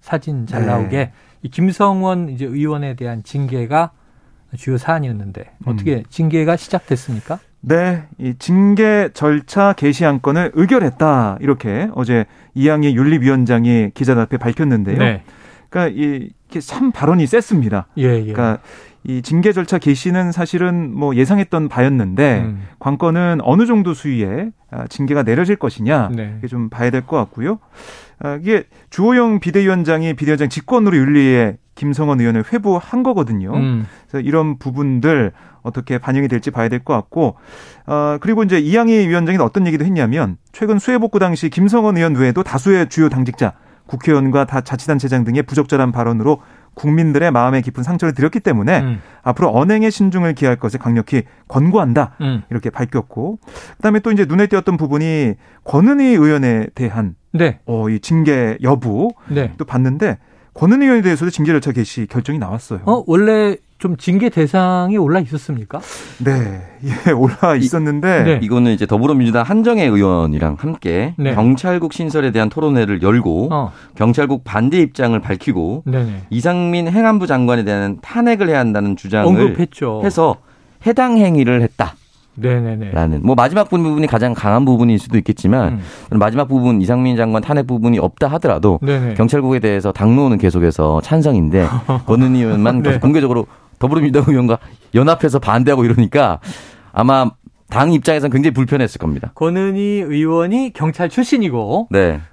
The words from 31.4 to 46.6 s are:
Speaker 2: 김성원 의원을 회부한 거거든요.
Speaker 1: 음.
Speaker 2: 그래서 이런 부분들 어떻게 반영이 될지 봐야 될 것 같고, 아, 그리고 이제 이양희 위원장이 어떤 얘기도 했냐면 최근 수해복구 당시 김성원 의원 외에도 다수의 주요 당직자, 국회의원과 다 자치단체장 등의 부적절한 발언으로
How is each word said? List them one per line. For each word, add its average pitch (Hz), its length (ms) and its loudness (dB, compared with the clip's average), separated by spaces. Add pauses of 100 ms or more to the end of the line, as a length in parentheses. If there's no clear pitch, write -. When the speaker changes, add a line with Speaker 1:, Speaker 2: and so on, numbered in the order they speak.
Speaker 2:
김성원 143 460 -2
의원을 113 300 0
회부한 208 520 -2
거거든요. 117 500 -2
Speaker 1:
음. 127 320 -2 (220)
Speaker 2:
그래서 139 180 -6
이런 151 320 0
부분들 135 760 0 (280)
어떻게 123 360 -6
반영이 131 300 -2
될지 120 220 -4
봐야 117 200 -2
될 123 100 -2
것 143 140 -4
같고, 123 420 -2 (500)
아, 147 360 -2
그리고 220 220 0
이제 185 160 2
이양희 214 500 2
위원장이 175 300 0
어떤 180 280 0
얘기도 156 180 0
했냐면 165 520 0 (140)
최근 214 280 -2
수해복구 226 400 0
당시 170 300 0
김성원 202 480 2
의원 165 180 2
외에도 127 260 2
다수의 180 480 0
주요 156 200 2
당직자, 127 440 -2 (340)
국회의원과 139 580 0
다 135 160 -4
자치단체장 131 640 -2
등의 123 180 0
부적절한 139 480 0
발언으로 117 500 0 (340)